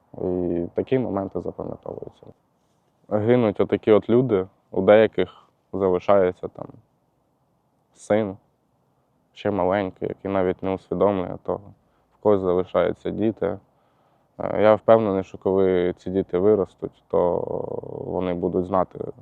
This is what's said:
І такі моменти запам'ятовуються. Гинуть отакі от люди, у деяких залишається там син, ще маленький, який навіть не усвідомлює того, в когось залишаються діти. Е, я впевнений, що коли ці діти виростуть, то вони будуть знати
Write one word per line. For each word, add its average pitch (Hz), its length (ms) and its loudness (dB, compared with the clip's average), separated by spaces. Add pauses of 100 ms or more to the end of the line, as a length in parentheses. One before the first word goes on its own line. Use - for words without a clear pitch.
(220)
І 87 520 -4
такі 98 260 -2
моменти 95 420 -6
запам'ятовуються. - 840 -14 (840)
Гинуть 107 500 2
отакі 101 320 0
от 101 180 4
люди, 110 380 2 (240)
у 98 100 -2
деяких 104 680 4 (240)
залишається 92 760 2
там - 180 -16 (1300)
син, 104 440 -2 (960)
ще - 180 -4
маленький, 95 560 -2
який 98 240 -8
навіть 92 320 -2
не 95 100 -2
усвідомлює 92 680 -2
того, 98 300 -8 (400)
в - 100 -20
когось 104 180 4
залишаються 90 680 -2
діти. 95 500 -4 (800)
Е, 98 220 -4
я 107 140 6
впевнений, 104 480 4
що - 140 -18
коли 92 560 2
ці - 160 -12
діти 92 280 -2
виростуть, 101 680 0
то 90 320 0 (680)
вони 90 280 -4
будуть 90 320 -2
знати 92 340 -2 (220)